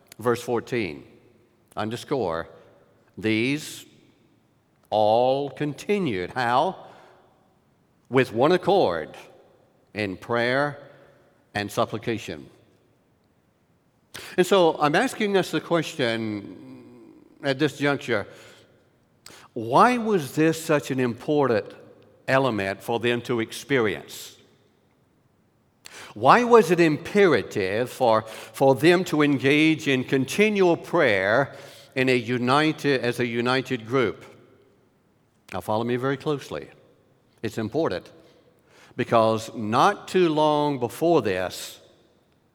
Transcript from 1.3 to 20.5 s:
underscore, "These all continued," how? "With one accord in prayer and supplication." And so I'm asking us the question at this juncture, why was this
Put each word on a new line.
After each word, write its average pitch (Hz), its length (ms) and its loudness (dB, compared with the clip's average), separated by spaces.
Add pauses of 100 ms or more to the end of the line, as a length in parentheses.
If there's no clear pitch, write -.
underscore, 107 720 -6 (680)
"These 113 680 -2 (1040)
all 123 600 2
continued," 143 840 -4
how? 131 560 -2 (1200)
"With 123 240 2
one 127 180 4
accord 139 640 0 (760)
in 98 240 -6
prayer 127 600 -2 (760)
and 104 180 -4
supplication." 107 760 -6 (1900)
And 185 100 4
so 175 360 4
I'm 147 140 2
asking 208 420 0
us 170 140 -2
the 156 100 -2
question 113 960 -4 (840)
at 135 180 -2
this 147 180 -2
juncture, 123 500 -2 (1300)
why 156 440 2
was 208 380 -2
this 156 260 2